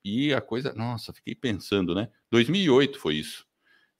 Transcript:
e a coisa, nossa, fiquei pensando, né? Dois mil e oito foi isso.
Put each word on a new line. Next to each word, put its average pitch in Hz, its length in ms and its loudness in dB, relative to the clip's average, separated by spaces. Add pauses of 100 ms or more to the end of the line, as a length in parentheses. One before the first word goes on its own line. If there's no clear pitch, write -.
e 131 300 0
a 127 80 -2
coisa, 120 320 -6
nossa, 113 360 -6
fiquei - 240 -12
pensando, 98 600 -2
né? 104 160 -2 (200)
Dois 117 200 4
mil 190 100 2
e 185 80 2
oito 139 320 4
foi - 140 0
isso. - 340 -8 (520)